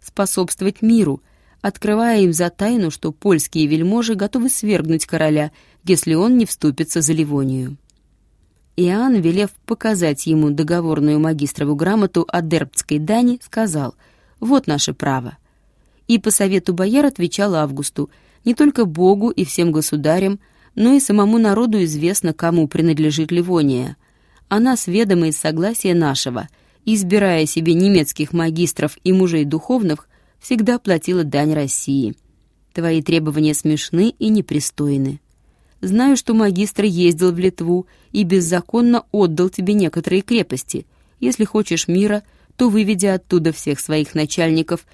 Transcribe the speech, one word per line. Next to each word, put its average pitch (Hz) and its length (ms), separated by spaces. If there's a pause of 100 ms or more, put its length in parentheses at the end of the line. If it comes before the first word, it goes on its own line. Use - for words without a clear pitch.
способствовать 190 800
миру, 220 420 (380)
открывая 214 600
им 180 100
за 170 180
тайну, 202 400
что 151 220
польские 160 540
вельможи 196 480
готовы 208 340
свергнуть 165 580
короля, 151 460 (320)
если 175 300
он 226 240
не 226 80
вступится 151 560
за 156 100
Ливонию. 139 640 (1000)
Иоанн, 208 440
велев 180 300 (160)
показать 180 600
ему 156 240
договорную 151 720
магистрову 147 560
грамоту 185 500
о 175 140
дербцкой 151 600
дани, 240 420
сказал: 156 520 (460)
«Вот 262 260
наше 147 280
право». 131 420 (720)
И 233 120
по 220 120
совету 190 420
бояр 202 320
отвечал 196 500
Августу: 143 540 (360)
«Не 233 100
только 277 320
Богу 185 440
и 185 140
всем 170 280
государям, 156 680 (340)
но 240 200
и 277 60
самому 208 380
народу 220 460
известно, 160 480
кому 170 360
принадлежит 156 600
Ливония. 151 680 (520)
Она 240 280
с - 100
ведома 180 420
и 156 40
согласия 175 600
нашего, 139 540 (360)
избирая 196 600
себе 165 280
немецких 175 580
магистров 165 720
и 185 100
мужей 175 320
духовных, 156 640 (300)
всегда 240 400
платила 175 460
дань 147 280
России. 139 600 (580)
Твои 165 300
требования 156 520
смешны 165 640
и 220 100
непристойны. 147 920 (600)
Знаю, 240 360
что - 160
магистр 208 520
ездил 175 480
в 170 60
Литву 180 480 (260)
и 208 100
беззаконно 185 880
отдал 180 360
тебе 190 260
некоторые 180 480
крепости. - 640 (340)
Если 240 240
хочешь 202 440
мира, 208 340 (340)
то 247 120
выведи 202 380
оттуда 180 460
всех 143 280
своих 156 340
начальников 160 800